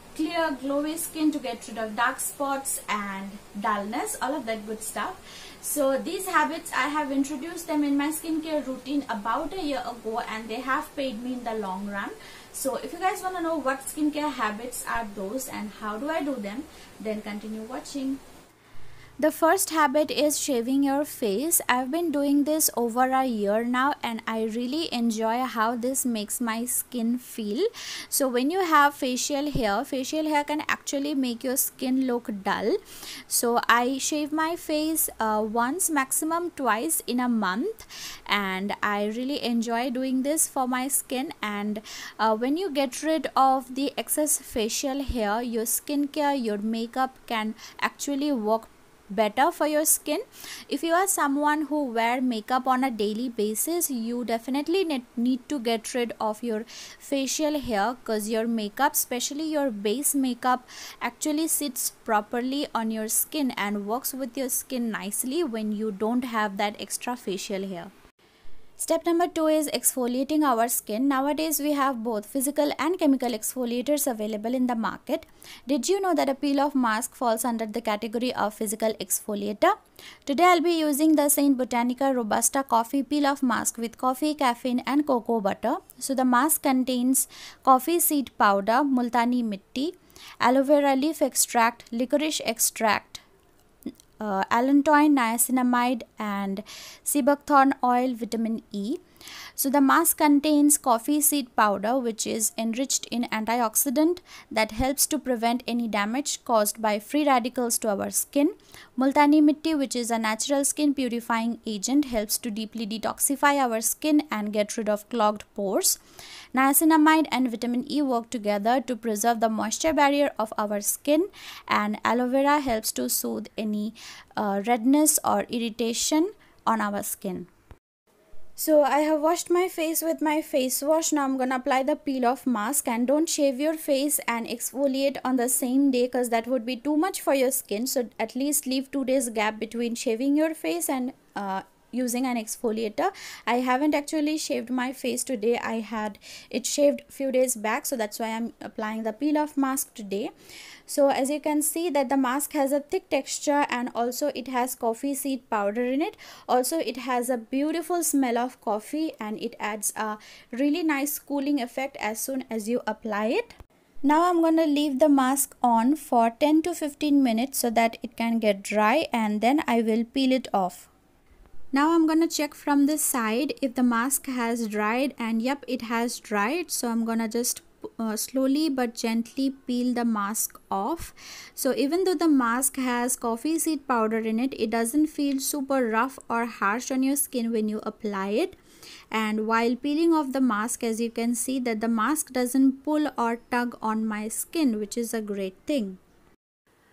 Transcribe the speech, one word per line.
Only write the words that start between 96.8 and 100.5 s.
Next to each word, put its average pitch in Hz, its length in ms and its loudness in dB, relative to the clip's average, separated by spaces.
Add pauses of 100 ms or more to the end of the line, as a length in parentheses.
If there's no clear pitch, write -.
seabuckthorn 285 640 4 (100)
oil, 247 320 2
vitamin 226 560 -2
E. 214 280 -4 (560)
So - 160 -2
the 285 120 6
mask 269 360 4
contains 294 600 6